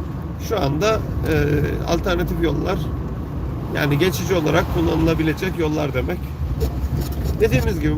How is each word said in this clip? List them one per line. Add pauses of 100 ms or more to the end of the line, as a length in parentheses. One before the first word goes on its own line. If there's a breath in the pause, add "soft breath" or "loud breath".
(500)
şu
anda,
e, (520)
alternatif
yollar. (960)
Yani
geçici
olarak
kullanılabilecek
yollar
demek. (1200)
Dediğimiz
gibi